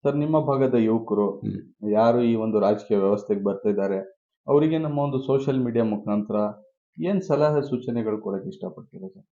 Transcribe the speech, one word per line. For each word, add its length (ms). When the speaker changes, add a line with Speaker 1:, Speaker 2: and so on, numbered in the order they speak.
Speaker 1:
ಸರ್, 140
ನಿಮ್ಮ 240
ಭಾಗದ 340
ಯುವಕರು 560
Speaker 2:
ಹ್ಮ್. 600
Speaker 1:
ಯಾರು 300
ಈ 120
ಒಂದು 260
ರಾಜಕೀಯ 380
ವ್ಯವಸ್ಥೆಗೆ 460
ಬರ್ತಾ 240
ಇದ್ದಾರೆ, 300
ಅವರಿಗೆ 300
ನಮ್ಮ 200
ಒಂದು 240
ಸೋಷಿಯಲ್ 380
ಮೀಡಿಯಾ 240
ಮುಖಾಂತರ 500
ಏನ್ 180
ಸಲಹೆ 480
ಸೂಚನೆಗಳು 480
ಕೊಡಕ್ಕೆ 300
ಇಷ್ಟಪಡ್ತೀರಾ 600
ಸರ್? 160